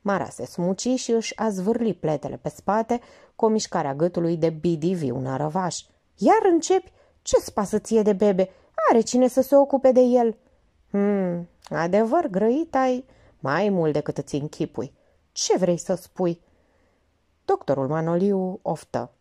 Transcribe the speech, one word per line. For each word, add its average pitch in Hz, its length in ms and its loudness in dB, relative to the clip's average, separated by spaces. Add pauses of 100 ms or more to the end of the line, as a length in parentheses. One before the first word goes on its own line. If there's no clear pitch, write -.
Mara 175 280 -2
se - 160 -12
smuci 180 440 -4
și 254 240 -2
își 226 260 -2
azvârli 220 560 -2
pletele 147 420 -4
pe - 120 -10
spate 226 520 -2 (360)
cu - 80 -2
o 226 40 4
mișcare 202 400 -2
a 139 60 -4
gâtului 170 420 0
de 165 140 0
bidiviu 160 680 -2
nărăvaș. 151 680 -4 (320)
„Iar 359 240 4 (120)
începi? 370 400 0 (300)
Ce-ți - 300 0
pasă 208 260 -2
ție 220 240 0
de 214 100 2
bebe? 190 380 2 (400)
Are 233 100 6
cine 247 280 2
să 262 120 0
se 269 160 4
ocupe 277 360 4
de 240 80 6
el.” 240 360 4 (540)
„Hmm, 196 580 -2 (200)
adevăr 214 580 0
grăit 240 480 0
ai, 262 300 0 (340)
mai 156 300 0
mult 165 240 2
decât 147 260 -4
îți - 160 -8
închipui. 143 600 -6 (380)
Ce - 240 -2
vrei 175 220 0
să - 160 -4
spui?” 170 460 -6 (1040)
Doctorul 135 440 -2
Manoliu 185 720 -2
oftă. 127 480 -6 (100)